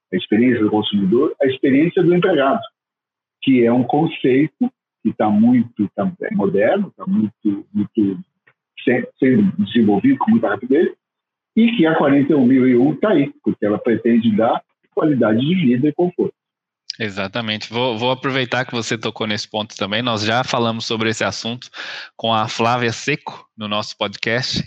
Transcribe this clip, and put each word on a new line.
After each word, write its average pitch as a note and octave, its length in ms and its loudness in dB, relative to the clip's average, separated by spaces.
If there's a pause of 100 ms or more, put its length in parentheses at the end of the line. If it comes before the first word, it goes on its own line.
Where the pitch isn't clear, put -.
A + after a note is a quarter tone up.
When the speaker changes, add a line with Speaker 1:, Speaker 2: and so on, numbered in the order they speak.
(120)
Speaker 1:
A F#2 40 -2
experiência A#2 460 2
do G#2 80 2
consumidor, G#2 680 0
a C#3 60 2
experiência C#3+ 560 2
do E3+ 120 4
empregado, D#3+ 460 2 (800)
que B2+ 240 4
é A#2 80 4
um B2+ 120 2
conceito D3 840 0 (320)
que G#2+ 100 0
tá G#2+ 180 0
muito, A2+ 640 2
tá, G2 180 -4 (100)
é - 120 -6
moderno, G#2 640 0
tá F#2 100 -16
muito, G#2 680 -2
muito G#2 460 -2 (680)
se-, - 240 0 (100)
sendo A2+ 400 2
desenvolvido G#2 600 2
com - 120 0
muita A2+ 180 2
rapidez, C#3+ 400 0 (680)
e A3+ 160 4
que E3 140 2
a D#3+ 80 2
quarenta C#3+ 380 2
e - 40 4
um C3+ 80 4
mil B2+ 240 4
e B2 80 4
um C#3 180 2
tá G#3 160 0
aí, D3 220 0 (100)
porque G#2+ 220 -2
ela G#2 140 0
pretende A#2 580 0
dar A#2+ 260 0 (320)
qualidade A#2+ 460 2
de D3+ 140 0
vida C3+ 340 2
e D3 40 -2
conforto. F3 420 -2 (640)
Speaker 2:
Exatamente. G#2 720 -6
Vou, A#2 280 -2
vou B2 120 0
aproveitar B2+ 540 -2
que - 80 -16
você A#2 240 -4
tocou A2 300 -6
nesse G#2 240 -4
ponto G#2+ 260 -6
também. G#2 240 -4
Nós A2+ 240 -2
já A2+ 180 0
falamos A#2 440 -2
sobre A2+ 240 -2
esse A2+ 120 -4
assunto A2+ 460 -6 (480)
com A2+ 160 -2
a A2 160 0
Flávia A#2+ 420 0
Seco - 640 -8
no G#2+ 140 -10
nosso G#2+ 300 -6
podcast, A2+ 680 -4